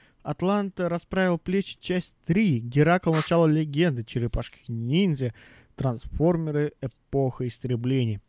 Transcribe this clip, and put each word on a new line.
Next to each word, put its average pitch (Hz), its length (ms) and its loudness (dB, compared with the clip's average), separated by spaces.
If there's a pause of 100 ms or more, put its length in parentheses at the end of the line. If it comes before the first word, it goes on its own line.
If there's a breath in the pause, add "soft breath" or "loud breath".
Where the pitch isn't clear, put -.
(220 soft breath)
Атланта 190 680 -2
расправил 175 500 0
плечи, - 420 -4
часть - 340 -4 (120)
три, 170 320 4
Геракл, 151 560 2
начало 165 320 4
легенды, 151 580 2
Черепашки-ниндзя, 123 1300 -2 (440 loud breath)
Трансформеры, 147 960 -2 (100)
эпоха 131 640 -4
истребления. 120 840 -2